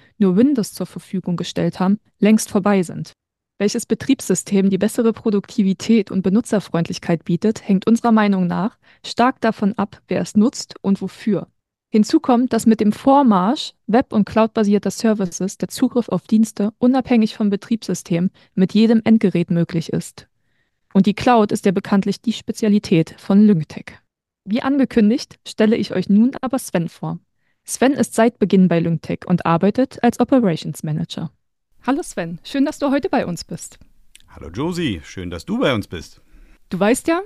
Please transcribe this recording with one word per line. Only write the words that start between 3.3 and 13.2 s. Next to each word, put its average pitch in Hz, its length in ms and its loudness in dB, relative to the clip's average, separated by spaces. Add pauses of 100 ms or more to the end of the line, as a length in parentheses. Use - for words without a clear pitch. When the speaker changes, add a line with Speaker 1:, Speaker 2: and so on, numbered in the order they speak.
Speaker 1:
Welches 208 260 -2
Betriebssystem 196 840 -2
die 185 80 0
bessere 220 340 0
Produktivität 202 960 0
und 190 140 -4
Benutzerfreundlichkeit 180 1000 -2
bietet, 190 440 -2
hängt 190 180 0
unserer 233 260 2
Meinung 202 360 2
nach 175 300 -4 (280)
stark - 360 0
davon 214 360 0
ab, - 300 -6
wer - 140 -4
es - 140 -6
nutzt - 460 0
und 196 200 0
wofür. 190 460 -4 (440)
Hinzu 220 280 2
kommt, 247 320 0
dass 226 140 0
mit 226 140 4
dem 208 120 2
Vormarsch 247 840 2 (120)